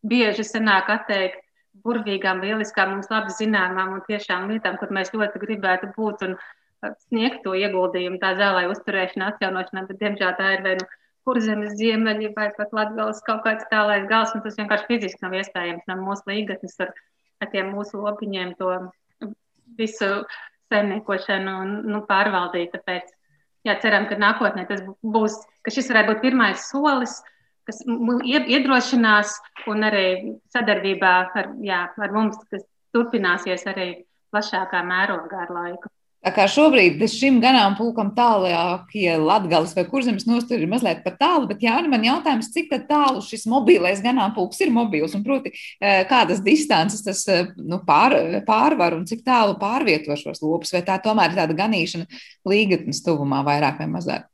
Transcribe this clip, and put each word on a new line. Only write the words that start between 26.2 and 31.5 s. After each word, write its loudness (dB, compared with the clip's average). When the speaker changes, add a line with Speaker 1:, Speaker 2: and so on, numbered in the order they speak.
Speaker 1:
pirmais 2
solis, -2
kas -12
mu-, 0
ied-, 0
iedrošinās 4
un 0
arī 2
sadarbībā 2
ar, -6